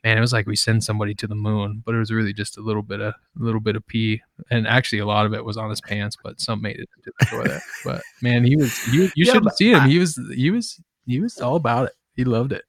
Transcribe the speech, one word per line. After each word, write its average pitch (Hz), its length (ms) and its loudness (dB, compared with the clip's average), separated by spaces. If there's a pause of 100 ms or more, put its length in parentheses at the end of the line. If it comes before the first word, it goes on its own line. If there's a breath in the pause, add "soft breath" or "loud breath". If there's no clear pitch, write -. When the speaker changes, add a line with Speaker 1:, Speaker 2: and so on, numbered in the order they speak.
Speaker 1:
man, 110 120 4
it 110 40 4
was 120 100 2
like 110 160 0
we 104 80 -4
send 113 300 2
somebody 107 300 -4
to 107 120 -8
the 104 80 -8
moon, 104 500 -2
but 117 100 -2
it 117 40 2
was 110 120 -2
really 110 220 -2
just 101 240 -8
a - 40 -16
little 107 220 -2
bit 104 180 -8
of, 104 120 -4
a - 300 -12
little 113 180 0
bit 107 140 0
of 110 100 -6
pee. 110 360 -2 (300)
And 117 160 2
actually 117 320 2
a 104 60 -2
lot 104 200 2
of 107 80 0
it 107 100 -6
was 110 140 -8
on 110 120 -6
his 107 120 -8
pants, 104 420 -4
but 104 160 -14
some 110 220 -4
made 107 180 -8
it - 180 -12
into - 220 -16
the - 60 8
toilet. - 360 -6 (100)
Speaker 2:
<laughs> - 120 -16
Speaker 1:
But - 200 -6 (180)
man, 120 240 2
he 131 100 6
was, 139 300 0
he, 120 180 2
you 190 140 2
Speaker 2:
Yeah, 165 80 6
Speaker 1:
should 240 100 6
have 240 80 6
Speaker 2:
but - 140 0
Speaker 1:
seen 214 180 6
him. 151 60 6
Speaker 2:
I 127 80 6
Speaker 1:
He 160 100 6
was, 180 180 0 (160)
he 131 160 0
was, 226 300 -2 (260)
he 123 140 -2
was 226 200 -4
all 135 180 -2
about 123 300 0
it. - 60 -12 (220)
He 127 80 -2
loved 123 300 0
it. - 160 -8